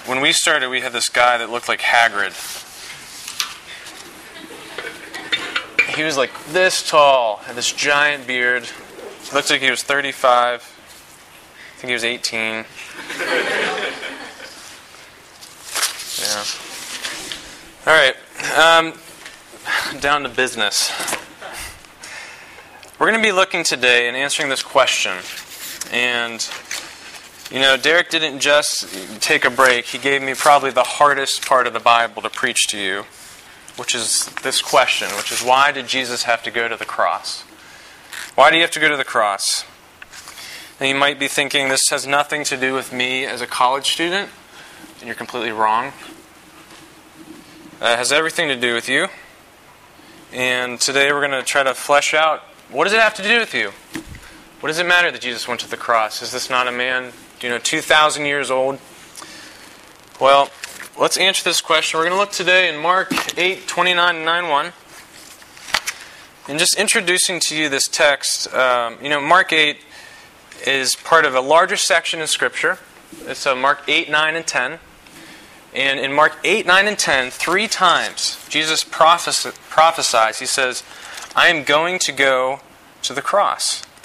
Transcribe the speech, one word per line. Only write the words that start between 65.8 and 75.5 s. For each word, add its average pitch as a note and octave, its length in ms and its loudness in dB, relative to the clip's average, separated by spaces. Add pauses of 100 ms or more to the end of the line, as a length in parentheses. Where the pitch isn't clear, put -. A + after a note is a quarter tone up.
And C#3+ 120 -6
just F3 200 2
introducing F#3 640 0
to D3+ 160 -4
you D#3 120 0
this C3+ 200 -2
text, - 640 0
um, B2 480 0
you C#3 60 -6
know, D3 120 0
Mark F3 320 4
eight D3+ 260 2 (880)
is C3 300 0
part D#3+ 280 4
of C3+ 100 2
a C3 60 2
larger E3+ 360 4
section E3+ 440 0
in D#3 60 -6
Scripture. D#3 520 -2 (480)
It's, C3+ 200 -6
uh, C3+ 80 2
Mark C3+ 320 2
eight, D3+ 240 0
nine, D#3 240 2
and E3 120 -6
ten. C#3+ 340 -4 (920)